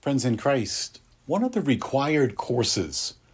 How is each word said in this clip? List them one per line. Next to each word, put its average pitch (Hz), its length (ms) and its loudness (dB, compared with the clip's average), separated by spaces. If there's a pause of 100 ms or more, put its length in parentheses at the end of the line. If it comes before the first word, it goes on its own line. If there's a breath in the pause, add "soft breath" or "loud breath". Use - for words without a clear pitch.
Friends 135 220 0
in 120 100 2
Christ, - 640 -2 (280)
one 196 180 2
of 247 80 -2
the 208 80 0
required 143 720 2
courses 104 800 -2 (200 soft breath)